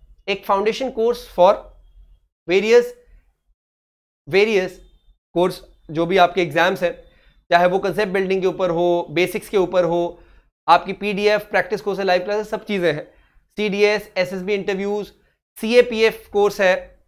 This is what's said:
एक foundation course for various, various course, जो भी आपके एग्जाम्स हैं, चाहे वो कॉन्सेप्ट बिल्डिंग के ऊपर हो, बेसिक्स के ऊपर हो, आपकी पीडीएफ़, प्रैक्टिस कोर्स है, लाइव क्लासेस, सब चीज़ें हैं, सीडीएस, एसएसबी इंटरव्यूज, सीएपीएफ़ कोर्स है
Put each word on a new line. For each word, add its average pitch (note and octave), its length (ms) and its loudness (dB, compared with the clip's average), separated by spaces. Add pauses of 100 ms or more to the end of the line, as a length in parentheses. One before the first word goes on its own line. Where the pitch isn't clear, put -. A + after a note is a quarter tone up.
(280)
एक G3 180 -4
foundation G#3+ 460 -2
course A#3 300 -2 (180)
for F#3 140 6 (920)
various, A3 380 4 (1400)
various F#3 440 2 (640)
course, F3 200 0 (360)
जो D#3+ 140 -2
भी F#3 120 0
आपके F3 240 2
एग्जाम्स F3 420 0
हैं, E3+ 80 0 (600)
चाहे F3 160 6
वो F#3 120 0
कॉन्सेप्ट F#3+ 340 -2
बिल्डिंग F#3+ 280 -2
के F#3 60 0
ऊपर F3+ 220 -2
हो, F3 400 0
बेसिक्स F3+ 400 -2
के G#3+ 80 -2
ऊपर F3+ 260 2
हो, E3+ 360 -2 (480)
आपकी F3 260 2
पीडीएफ़, G#3 520 -2
प्रैक्टिस F#3+ 360 -4
कोर्स F#3+ 180 -6
है, G3 60 -4
लाइव F3+ 180 2
क्लासेस, G#3 260 -6
सब G#3+ 160 -8
चीज़ें F3 280 0
हैं, D3+ 120 -10 (520)
सीडीएस, G#3 600 0
एसएसबी F#3 360 -4
इंटरव्यूज, G3 580 -6 (460)
सीएपीएफ़ A3+ 720 2
कोर्स G3+ 320 0
है F#3 460 -2